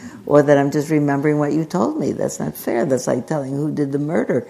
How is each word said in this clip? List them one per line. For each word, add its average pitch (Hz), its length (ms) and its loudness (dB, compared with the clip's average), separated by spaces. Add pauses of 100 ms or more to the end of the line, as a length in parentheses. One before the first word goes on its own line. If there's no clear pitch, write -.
(260)
or 147 160 6
that 139 160 6
I'm 143 120 2
just 147 200 -2
remembering 147 480 2
what 143 160 0
you 156 100 0
told 214 340 -2
me? 135 140 -2
That's - 260 -4
not - 180 -6
fair. - 280 -2
That's 131 220 0
like 127 200 -2
telling 139 300 -4
who 147 160 -2
did 139 200 -2
the 143 60 -2
murder 160 520 -2